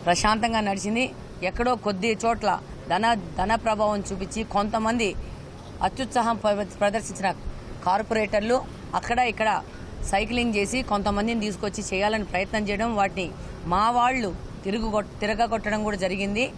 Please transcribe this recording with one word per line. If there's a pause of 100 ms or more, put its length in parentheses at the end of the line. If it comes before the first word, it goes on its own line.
ప్రశాంతంగా
నడిచింది. (320)
ఎక్కడో
కొద్ది
చోట్ల (280)
ధన,
ధన
ప్రభావం
చూపించి
కొంతమంది (680)
అత్యుత్సాహం
ప్ర-, (140)
ప్రదర్శించిన (500)
కార్పొరేటర్లు (300)
అక్కడ
ఇక్కడ (420)
సైక్లింగ్
చేసి
కొంతమందిని
తీసుకొచ్చి (100)
చేయాలని
ప్రయత్నం
చేయడం,
వాటిని (340)
మా
వాళ్ళు (300)
తిరుగు-,
తిరగగొట్టడం
కూడా
జరిగింది.